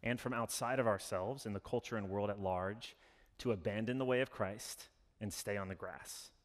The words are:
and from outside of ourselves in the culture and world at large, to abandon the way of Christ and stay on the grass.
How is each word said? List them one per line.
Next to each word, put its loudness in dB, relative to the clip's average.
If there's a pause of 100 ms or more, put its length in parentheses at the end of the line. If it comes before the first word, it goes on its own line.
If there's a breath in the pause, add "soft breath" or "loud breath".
and 0
from -2
outside 0
of 4
ourselves 2
in -2
the -2
culture 0
and -2
world 2
at -2
large, 0 (440 loud breath)
to 2
abandon 0
the 2
way 6
of 2
Christ -4 (300)
and -2
stay -2
on -4
the -4
grass. -10 (160)